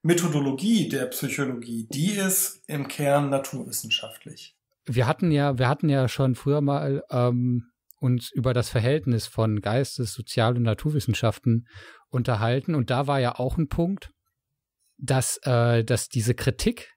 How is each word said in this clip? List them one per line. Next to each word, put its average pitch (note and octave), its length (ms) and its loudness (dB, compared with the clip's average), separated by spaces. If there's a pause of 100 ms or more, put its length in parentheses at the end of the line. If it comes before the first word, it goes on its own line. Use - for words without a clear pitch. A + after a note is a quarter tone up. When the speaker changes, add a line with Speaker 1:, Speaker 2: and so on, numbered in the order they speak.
Speaker 1:
Methodologie D#3+ 880 4
der B2+ 160 -2
Psychologie, A#2+ 840 -4
die D#3+ 220 0
ist F#3+ 540 -2
im C#3+ 200 -6
Kern C#3+ 420 2
naturwissenschaftlich. - 1300 -8 (300)
Speaker 2:
Wir A#2+ 200 0
hatten E3 260 0
ja, C#3+ 280 2
wir B2+ 100 2
hatten D3+ 200 0
ja C3+ 180 2
schon C3 280 0
früher D3 260 0
mal, C#3+ 500 -2
ähm, B2 560 0 (320)
uns B2 320 0
über B2+ 220 0
das A#2+ 160 0
Verhältnis B2 580 0
von A2 340 0
Geistes-, A#2+ 520 -2
Sozial- A#2+ 420 0
und A#2+ 80 2
Naturwissenschaften A#2 1040 0 (420)
unterhalten. B2 680 -2
Und B2+ 140 0
da C3 180 0
war C#3 120 0
ja B2 180 0
auch - 200 -2
ein D3+ 120 -2
Punkt, F3+ 420 -4 (840)
dass, C3 460 -2
äh, A#2 400 2
dass A#2 260 -2
diese A#2 260 0
Kritik - 600 -4